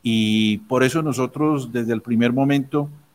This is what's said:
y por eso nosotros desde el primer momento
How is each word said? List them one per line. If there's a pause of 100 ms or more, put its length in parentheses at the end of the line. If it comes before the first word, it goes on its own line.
y (100)
por
eso
nosotros
desde
el
primer
momento (240)